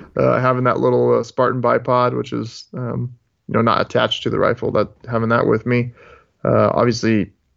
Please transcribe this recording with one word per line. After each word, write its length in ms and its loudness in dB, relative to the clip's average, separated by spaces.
uh, 240 2
having 240 0
that 160 2
little, 400 2
uh, 40 -4
Spartan 380 -2
bipod, 540 0
which 160 -6
is, 420 -10
um, 400 -8
you 60 -10
know, 80 2
not 200 2
attached 420 -2
to 60 -2
the 100 -2
rifle, 320 0
that 180 0
having 220 -2
that 160 2
with 220 0
me, 240 0
uh, 300 4
obviously 580 0